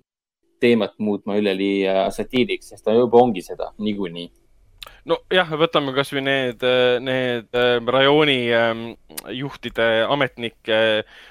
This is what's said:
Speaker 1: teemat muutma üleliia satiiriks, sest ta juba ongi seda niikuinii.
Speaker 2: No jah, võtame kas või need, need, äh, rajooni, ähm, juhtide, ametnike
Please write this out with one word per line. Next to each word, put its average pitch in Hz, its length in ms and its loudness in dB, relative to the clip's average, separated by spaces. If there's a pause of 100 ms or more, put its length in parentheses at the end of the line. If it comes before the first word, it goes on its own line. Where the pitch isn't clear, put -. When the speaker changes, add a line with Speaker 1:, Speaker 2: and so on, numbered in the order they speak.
(640)
Speaker 1:
teemat 117 380 2
muutma 104 400 -2
üleliia 98 720 0
satiiriks, 107 640 -4
sest - 100 -20
ta 107 160 0
juba 120 240 6
ongi 107 180 -2
seda 87 380 -10
niikuinii. 92 480 -8 (720)
Speaker 2:
No 160 140 -2 (140)
jah, 185 180 2
võtame 156 460 0
kas 135 160 -2
või 139 120 -4
need, 135 400 -2 (380)
need, 127 540 -4
äh, 123 220 2 (100)
rajooni, 139 500 4 (140)
ähm, 117 300 2 (500)
juhtide, 120 540 -6 (220)
ametnike 120 680 -2 (540)